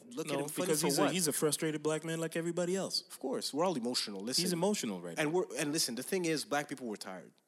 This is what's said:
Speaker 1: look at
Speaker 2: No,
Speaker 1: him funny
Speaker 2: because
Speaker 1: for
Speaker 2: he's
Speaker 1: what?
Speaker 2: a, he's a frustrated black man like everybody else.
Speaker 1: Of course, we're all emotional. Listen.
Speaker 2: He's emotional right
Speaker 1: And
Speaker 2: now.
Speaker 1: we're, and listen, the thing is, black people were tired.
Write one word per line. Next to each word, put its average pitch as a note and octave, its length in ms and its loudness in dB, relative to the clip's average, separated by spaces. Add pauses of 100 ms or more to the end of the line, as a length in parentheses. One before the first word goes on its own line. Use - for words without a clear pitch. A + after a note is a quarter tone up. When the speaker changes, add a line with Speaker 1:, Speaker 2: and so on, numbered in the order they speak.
(160)
Speaker 1:
look D#3 120 -4
at D3 40 -2
Speaker 2:
No, C#3 120 0
Speaker 1:
him D3 40 -8
funny F3+ 180 -2
Speaker 2:
because D#3 140 2
Speaker 1:
for D#3+ 80 4
Speaker 2:
he's C#3+ 100 2
Speaker 1:
what? - 120 6
Speaker 2:
a, - 20 0
he's F3+ 160 2
a C3+ 40 2
frustrated D#3 500 0
black D#3 220 2
man E3 140 -2
like D#3+ 180 -2
everybody E3+ 400 0
else. - 340 -2
Speaker 1:
Of - 100 -16
course, G3+ 340 -2
we're D#3 100 4
all F#3 120 4
emotional. A2+ 460 -2
Listen. B2 220 0
Speaker 2:
He's F3+ 100 2
emotional E3 460 0
right F2 180 -8
Speaker 1:
And D#3 100 2
Speaker 2:
now. D#3+ 80 0
Speaker 1:
we're, F#3 80 2 (140)
and D3+ 140 0
listen, D#3 220 2
the B2 80 -6
thing F#3 240 0
is, D3+ 180 2
black C#3+ 240 0
people C3 180 -8
were G#2+ 100 -4
tired. F#2 340 -10 (180)